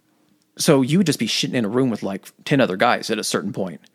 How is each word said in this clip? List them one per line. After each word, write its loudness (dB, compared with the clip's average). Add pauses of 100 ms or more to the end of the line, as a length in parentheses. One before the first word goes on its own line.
(580)
So 4
you 2
would 2
just 0
be -2
shitting -4
in 0
a -2
room 0
with, -6
like, -8 (180)
ten 2
other 2
guys 2
at -2
a -6
certain -2
point. -8 (140)